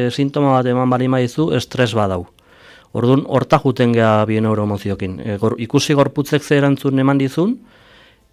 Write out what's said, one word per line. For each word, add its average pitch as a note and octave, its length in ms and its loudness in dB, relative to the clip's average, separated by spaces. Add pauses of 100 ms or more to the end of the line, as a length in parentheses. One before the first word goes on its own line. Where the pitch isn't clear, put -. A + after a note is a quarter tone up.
sintoma C#3 500 0
bat B2+ 80 0
eman B2+ 240 0
balin B2+ 300 0
badizu, C#3 340 -2
estres B2 400 -2
badau. F#2+ 300 -2 (680)
Orduan, B2 340 2
horta B2 320 0
juten B2 380 2
gea A2 320 4
bien A2 180 0
neuromoziokin. G#2 720 -2
E, G#2 220 -6
gor-, A2+ 180 0
ikusi C3+ 400 -2
gorputzek C#3 480 0
ze D3 140 2
erantzun C#3 420 0
eman C#3 160 2
dizun, D#3+ 380 0 (760)